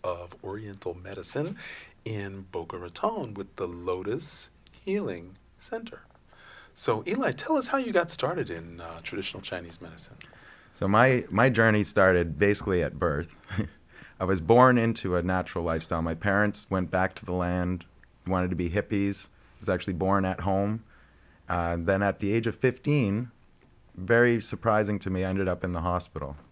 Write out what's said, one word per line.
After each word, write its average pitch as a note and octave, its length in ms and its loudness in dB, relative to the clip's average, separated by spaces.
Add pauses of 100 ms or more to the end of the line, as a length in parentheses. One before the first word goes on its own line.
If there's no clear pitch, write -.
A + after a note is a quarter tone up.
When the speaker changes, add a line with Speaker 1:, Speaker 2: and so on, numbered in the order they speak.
Speaker 1:
of F2 400 -6
Oriental G2 500 -8
Medicine G2 640 -6 (480)
in G2+ 480 -8
Boca E2+ 260 -8
Raton B2 560 -6
with G2 220 -12
the F#2+ 100 -4
Lotus F2+ 840 -4 (200)
Healing F#2+ 680 -6 (200)
Center. - 460 -12 (720)
So, A2 320 0
Eli, F#3 260 0
tell - 240 0
us - 120 0
how C#4 100 0
you A#3+ 140 -2
got F3 180 2
started D3 400 0
in, E2+ 300 -10
uh, E2 220 -12
traditional F#2+ 400 -8
Chinese E2+ 380 -8
medicine. E2 360 -12 (560)
Speaker 2:
So G2 160 -2
my, B2 420 6
my A#2 200 4
journey A2 340 4
started F2 540 4
basically G2 440 2
at D2 160 -4
birth. D#2 380 -2 (480)
<laughs> - 360 -20
I F#2 40 0
was F#2 160 2
born B2 380 8
into A2 380 0
a E2+ 60 2
natural F2+ 420 -2
lifestyle. E2 380 -2
My E2 120 -2
parents G2+ 560 0
went F#2 200 -2
back F#2+ 260 0
to - 80 -14
the F2+ 80 -6
land, F2+ 520 -2 (420)
wanted F#2 240 0
to F2+ 60 -2
be F2 140 -2
hippies. G2+ 580 0
I - 60 -20 (260)
was - 80 -4
actually F#2 260 -2
born F#2+ 300 2
at F#2 160 -2
home. G2+ 420 0 (680)
Uh, E2+ 300 -2
then F#2+ 240 2
at G2 180 0
the G2+ 120 0
age A#2 140 2
of E2+ 100 -4
fifteen, B2 760 0 (640)
very A#2 460 4
surprising G#2 600 2
to G2 100 -4
me, F#2 140 0
I F#2 40 0
ended F#2+ 200 0
up F2 140 -2
in F2+ 100 -2
the E2 100 -2
hospital. D#2 540 -4 (160)